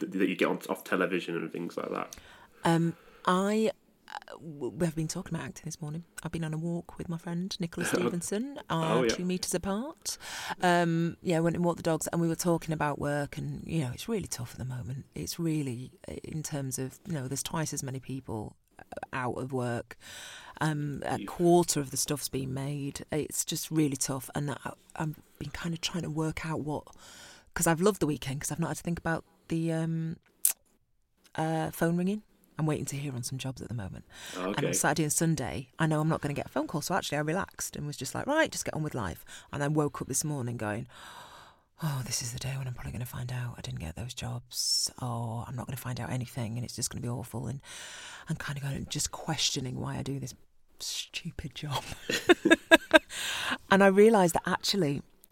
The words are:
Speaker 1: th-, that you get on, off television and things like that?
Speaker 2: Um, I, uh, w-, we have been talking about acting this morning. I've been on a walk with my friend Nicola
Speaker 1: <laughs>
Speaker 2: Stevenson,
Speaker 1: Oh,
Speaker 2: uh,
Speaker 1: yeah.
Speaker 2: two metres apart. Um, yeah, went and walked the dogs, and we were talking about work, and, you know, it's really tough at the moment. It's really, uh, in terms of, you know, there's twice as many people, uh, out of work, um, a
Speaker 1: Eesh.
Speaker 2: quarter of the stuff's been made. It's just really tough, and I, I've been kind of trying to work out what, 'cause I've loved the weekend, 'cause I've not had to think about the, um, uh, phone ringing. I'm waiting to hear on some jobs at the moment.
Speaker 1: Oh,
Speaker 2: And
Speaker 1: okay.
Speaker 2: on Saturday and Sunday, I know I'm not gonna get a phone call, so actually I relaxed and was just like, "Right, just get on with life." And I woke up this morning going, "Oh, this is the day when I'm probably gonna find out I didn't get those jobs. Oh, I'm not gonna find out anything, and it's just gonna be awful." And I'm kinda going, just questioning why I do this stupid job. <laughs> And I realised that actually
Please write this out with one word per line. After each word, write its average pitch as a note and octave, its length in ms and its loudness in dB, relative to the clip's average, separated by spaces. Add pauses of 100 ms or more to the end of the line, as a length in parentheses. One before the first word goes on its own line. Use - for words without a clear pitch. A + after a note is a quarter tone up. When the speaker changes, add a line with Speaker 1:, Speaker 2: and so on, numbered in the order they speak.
Speaker 1:
th-, - 120 -4
that F#2+ 160 2
you F#2 80 0
get - 120 4
on, - 100 0 (100)
off - 160 -4
television F2+ 520 0
and E2 160 -4
things F2 240 -6
like - 140 -4
that? - 260 -6 (480)
Speaker 2:
Um, E3 320 4 (280)
I, G3+ 460 4 (380)
uh, - 240 -14
w-, C#3+ 380 -8
we D3 160 -2
have D#3 100 0
been D#3+ 100 0
talking E3+ 280 -6
about C#3 120 -4
acting - 200 -12
this D#3 140 -10
morning. D#3 220 -8 (220)
I've D#3+ 80 -6
been E3 100 -4
on D#3 120 -2
a D#3 40 -2
walk E3+ 400 -4
with - 100 -8
my E3 100 -2
friend F3 420 -4
Nicola F3 260 -2
Speaker 1:
<laughs> - 0 -
Speaker 2:
Stevenson, G3 720 0 (100)
Speaker 1:
Oh, E3 300 2
Speaker 2:
uh, - 40 4
Speaker 1:
yeah. A3+ 80 4
Speaker 2:
two - 140 0
metres F#3 300 0
apart. G3 640 -4 (420)
Um, E3+ 640 4
yeah, E3+ 160 4
went E3 160 4
and F3 100 2
walked E3+ 120 2
the - 80 -12
dogs, D#3+ 240 2
and - 120 2
we E3+ 60 4
were E3 80 2
talking E3 380 2
about D3+ 260 0
work, C#3+ 400 -2
and, C#3+ 260 -6
you D#3+ 180 0
know, B2 120 0
it's - 140 -12
really G#3+ 180 -2
tough - 260 -8
at - 60 -18
the - 60 -6
moment. B2+ 400 -6 (100)
It's D#3+ 240 -6
really, C#3+ 540 -2 (160)
uh, - 60 -6 (100)
in D#3 180 -6
terms C3+ 380 -4
of, C3 260 -6
you - 60 -6
know, C3 160 -2
there's C3+ 160 -4
twice D#3 280 -2
as D3 120 -4
many C3 160 -6
people, B2 560 -6 (220)
uh, - 40 -18 (300)
out B2+ 220 -2
of B2+ 180 -6
work, B2 440 -2 (640)
um, D3 440 0
a - 140 0
Speaker 1:
Eesh. G2+ 80 -8
Speaker 2:
quarter E3+ 540 6
of C3+ 100 -2
the C3 60 -6
stuff's - 320 0
been C3 260 -4
made. C#3 580 -4
It's - 320 -2
just - 260 -4
really D3+ 260 4
tough, C3+ 380 -4
and C#3+ 160 -2
I, - 220 -8 (240)
I've D#3 180 -2 (240)
been C#3+ 120 -8
kind E3+ 240 -4
of D#3+ 60 -6
trying E3 240 -2
to D#3+ 60 -4
work D#3 360 -2
out D#3 140 -2
what, D3 260 -4 (640)
'cause D#3+ 140 2
I've E3 140 6
loved G3+ 200 6
the D#3 60 4
weekend, C#3+ 340 0
'cause - 120 -4
I've D3 80 -2
not E3 80 2
had D3+ 100 -2
to - 40 -14
think E3+ 160 -2
about E3 260 -2 (240)
the, E3 240 0
um, E3 440 0 (1160)
uh, D#3+ 360 0
phone E3+ 260 2
ringing. F#3+ 260 2 (360)
I'm D#3 80 2
waiting D3+ 200 2
to C#3+ 100 -6
hear C#3+ 180 -4
on A#2+ 80 -4
some C3 160 -4
jobs C4 220 -6
at - 80 -8
the - 60 -6
moment. G2 300 -8 (320)
Speaker 1:
Oh, F#2 120 -4
Speaker 2:
And G2+ 100 -2
Speaker 1:
okay. C#3+ 100 2
Speaker 2:
on F3 60 0
Saturday D3+ 300 4
and D3 80 2
Sunday, C3+ 680 0
I D#3+ 80 4
know D#3 140 4
I'm D#3 80 2
not D#3+ 120 2
gonna C#3+ 140 -2
get - 120 -4
a - 40 -16
phone D#4 160 -2
call, D#3 140 -2
so - 140 -2
actually - 240 0
I D3+ 40 0
relaxed - 540 -4
and D3 100 -6
was D3 100 -6
just - 180 -6
like, A#2+ 120 -4
"Right, D4+ 240 4
just - 140 -6
get - 100 -4
on D3+ 80 -2
with D3+ 120 -4
life." G2+ 300 -6 (280)
And C#3+ 100 -2
I C#3+ 60 0
woke D3+ 320 2
up - 80 -8
this - 160 -2
morning C3+ 320 -4
going, G#2+ 300 -4 (960)
"Oh, C#3+ 240 -2
this B2 160 -2
is A#2+ 100 -6
the B2+ 60 -8
day C3+ 180 -4
when C3+ 120 -4
I'm B2 60 -4
probably - 180 -8
gonna B2+ 140 -4
find B2 260 -6
out B2 260 -4
I - 40 -12
didn't B2+ 180 -6
get D#2+ 160 -6
those B2 180 -8
jobs. - 760 -2 (100)
Oh, A#2 480 -2
I'm A#2+ 80 -6
not B2 100 -4
gonna C3+ 100 -4
find B2 220 -6
out A#2+ 120 -4
anything, A#2 460 -4
and B2 80 -4
it's - 120 -10
just A#2+ 140 -2
gonna - 120 -8
be B2 60 -4
awful." B2 400 -6
And C3+ 120 -6 (680)
I'm D#3+ 80 -2
kinda C#3 240 -6
going, C#3 280 -4
just - 220 -2
questioning C3 680 -2
why C3+ 160 -4
I B2+ 60 -4
do C3+ 180 -4
this C3 140 -8 (440)
stupid - 760 -6
job. D3 280 -4 (260)
<laughs> - 540 6 (1080)
And G3 120 10
I G3 40 12
realised G3 480 10
that - 120 2
actually E3+ 560 0 (300)